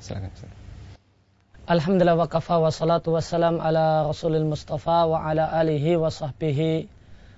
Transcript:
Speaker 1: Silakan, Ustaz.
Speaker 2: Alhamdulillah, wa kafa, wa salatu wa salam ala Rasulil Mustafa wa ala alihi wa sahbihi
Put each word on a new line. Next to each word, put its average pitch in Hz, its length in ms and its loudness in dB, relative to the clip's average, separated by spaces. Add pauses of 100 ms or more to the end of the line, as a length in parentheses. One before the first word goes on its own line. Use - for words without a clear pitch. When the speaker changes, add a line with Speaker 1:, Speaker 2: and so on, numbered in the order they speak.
Speaker 1:
Silakan, 95 320 -10
Ustaz. - 160 -18 (1200)
Speaker 2:
Alhamdulillah, 170 480 4
wa 165 80 2
kafa, 165 320 0
wa 160 160 2
salatu 165 400 0
wa 160 80 0
salam 170 400 0
ala 160 400 2
Rasulil 156 440 0
Mustafa 160 600 0
wa 160 160 0
ala 156 280 0
alihi 160 440 2
wa 151 160 2
sahbihi 160 800 -2 (480)